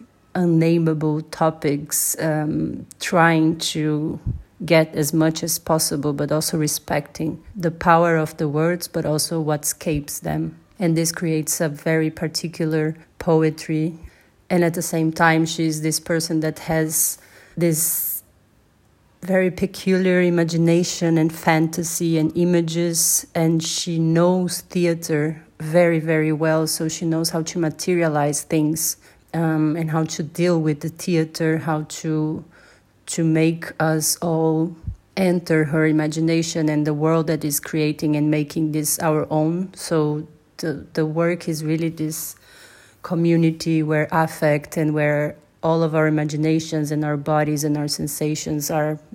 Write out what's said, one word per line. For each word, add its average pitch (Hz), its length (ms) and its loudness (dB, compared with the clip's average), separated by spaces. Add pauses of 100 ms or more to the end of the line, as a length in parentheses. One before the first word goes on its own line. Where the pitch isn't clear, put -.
(340)
unnameable 160 880 2
topics, 156 1000 -2
um, 156 640 -2 (140)
trying 160 580 4
to 156 600 -2 (460)
get 160 320 4
as 151 160 0
much 160 300 2
as 165 160 -4
possible, 156 540 0
but 147 200 -2
also 156 260 0
respecting - 840 -4 (120)
the 175 160 -2
power 165 460 4
of 156 220 -2
the 160 100 -2
words, 165 400 -2
but 160 180 -4
also 156 340 -2
what 151 240 -2
escapes - 560 -4
them. 160 380 -4 (200)
And 170 180 2
this 165 160 0
creates 160 480 -2
a 165 80 0
very 156 420 0
particular 156 840 -4 (220)
poetry. 160 800 0 (500)
And 175 160 2
at 170 100 0
the 180 80 -4
same 160 300 -2
time, 160 340 4
she's 160 360 -2
this 156 180 -2
person 160 400 -2
that 156 200 -4
has 160 580 -2 (380)
this 165 600 0 (1080)
very 185 240 2
peculiar 185 680 2
imagination 170 1000 2
and 160 140 2
fantasy 165 840 0
and 156 200 2
images, 170 1000 0
and 165 280 2
she 165 360 -4
knows 175 600 2
theater 165 840 -2 (140)
very, 165 400 2
very 156 340 0
well, 160 340 2
so 160 220 -4
she 160 160 -6
knows 160 260 0
how 165 120 -2
to 160 160 -6
materialize 156 840 0
things, 151 560 0 (360)
um, 156 400 2
and 165 160 -4
how 160 140 0
to 160 180 -6
deal 170 380 0
with 156 200 0
the 160 100 -6
theater, 160 680 0
how 156 300 -2
to, 156 560 -4 (600)
to - 180 -2
make 160 560 2
us 160 420 0
all 160 540 0 (400)
enter 175 480 2
her 156 220 2
imagination 160 840 0
and 151 180 2
the 151 80 0
world 160 320 2
that 156 180 -2
is 143 140 -2
creating 151 580 -2
and 151 140 2
making 151 420 -2
this 151 280 -2
our 156 320 0
own. 165 420 0
So 151 520 -2 (320)
the, 160 340 -6
the 160 140 0
work 170 420 -2
is 156 160 -6
really 160 240 0
this 156 480 -6 (680)
community 165 800 2
where 151 300 0
affect 156 640 0
and 156 160 0
where 147 440 0 (300)
all 165 160 4
of 160 140 0
our 156 100 4
imaginations 151 840 0
and 151 120 -2
our 147 120 -2
bodies 151 480 0
and 147 120 0
our 147 120 -2
sensations 151 840 -4
are 151 300 0 (140)